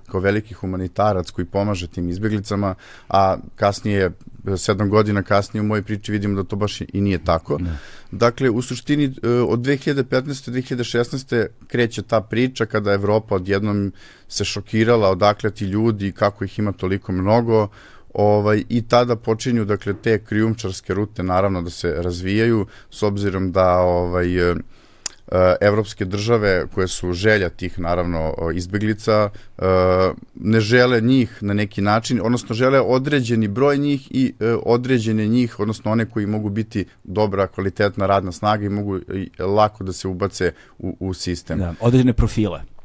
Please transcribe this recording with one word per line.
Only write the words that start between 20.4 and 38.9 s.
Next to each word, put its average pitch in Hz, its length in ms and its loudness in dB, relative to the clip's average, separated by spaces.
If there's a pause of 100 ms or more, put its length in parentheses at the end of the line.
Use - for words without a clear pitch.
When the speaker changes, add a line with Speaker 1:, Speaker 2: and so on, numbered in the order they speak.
Speaker 1:
rute, 101 280 -4
naravno, 92 400 0
da 82 80 -8
se 80 280 -4
razvijaju, 95 680 0 (240)
s - 120 -10
obzirom 98 500 0
da, 90 260 4
ovaj, 90 720 2
e, 85 40 0 (800)
e, 92 280 4
evropske 104 440 0
države 101 720 0
koje 92 140 0
su 90 240 -4
želja 98 360 2
tih, - 300 -8
naravno, 85 600 -2
o, 82 120 -4
izbeglica, 104 800 0 (280)
e, - 40 -6 (720)
ne 110 260 2
žele 123 400 4
njih 123 400 2
na 101 140 -2
neki 101 260 -2
način, 107 440 2
odnosno 117 300 -2
žele 131 260 4
određeni 120 680 2
broj 139 300 2
njih 143 320 -2
i, 131 300 0
e, 113 140 0 (100)
određene 113 640 2
njih, 117 340 0
odnosno 107 320 -2
one 113 120 2
koji 104 220 -4
mogu 107 240 -2
biti 104 340 -4 (200)
dobra, 98 420 0
kvalitetna 98 600 -2
radna 95 260 2
snaga 104 340 -2
i - 20 -2
mogu 101 300 -4